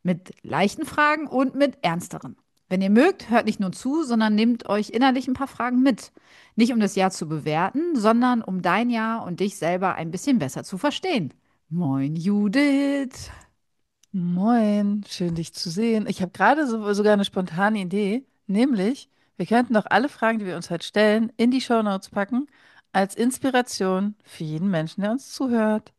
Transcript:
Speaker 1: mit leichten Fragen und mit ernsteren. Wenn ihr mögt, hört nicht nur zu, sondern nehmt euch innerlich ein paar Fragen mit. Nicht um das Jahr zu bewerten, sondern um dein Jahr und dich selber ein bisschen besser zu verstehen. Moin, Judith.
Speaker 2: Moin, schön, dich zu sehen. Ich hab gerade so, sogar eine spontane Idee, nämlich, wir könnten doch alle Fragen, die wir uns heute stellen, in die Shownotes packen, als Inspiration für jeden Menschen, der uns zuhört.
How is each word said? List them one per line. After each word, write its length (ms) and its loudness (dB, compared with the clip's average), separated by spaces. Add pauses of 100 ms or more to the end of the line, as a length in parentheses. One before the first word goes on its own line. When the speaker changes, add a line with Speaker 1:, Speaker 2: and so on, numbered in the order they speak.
Speaker 1:
mit 400 -4
leichten 420 -2
Fragen 440 0
und 260 0
mit 300 0
ernsteren. 540 -4 (320)
Wenn 120 0
ihr 80 2
mögt, 400 4
hört 160 2
nicht 140 -2
nur 120 -2
zu, 320 -2
sondern 300 2
nehmt 340 2
euch 220 -2
innerlich 380 2
ein 60 -2
paar 140 -4
Fragen 360 0
mit. 280 0 (440)
Nicht 180 4
um 60 2
das 160 2
Jahr 160 2
zu 160 -8
bewerten, 680 -2
sondern 460 2
um 220 -6
dein 260 2
Jahr 360 -2
und 160 -6
dich 160 -2
selber 360 0
ein 160 -6
bisschen 300 0
besser 240 -4
zu 160 -10
verstehen. 540 -2 (360)
Moin, 460 -2
Judith. 1120 0 (840)
Speaker 2:
Moin, 920 0
schön, 280 -4
dich 180 -8
zu 160 -8
sehen. 380 0
Ich 140 -6
hab 120 -4
gerade 340 4
so, 260 -2
sogar 200 4
eine 100 2
spontane 560 -2
Idee, 460 -2 (200)
nämlich, 640 0 (280)
wir 80 -4
könnten 280 2
doch 160 2
alle 200 4
Fragen, 300 -2
die 60 -6
wir 120 -6
uns 120 -10
heute 160 -6
stellen, 520 2
in 120 2
die 120 0
Shownotes 480 -2
packen, 380 -4 (440)
als 240 0
Inspiration 1080 0
für 200 -14
jeden 260 -4
Menschen, 320 -2
der 100 0
uns 200 -6
zuhört. 680 0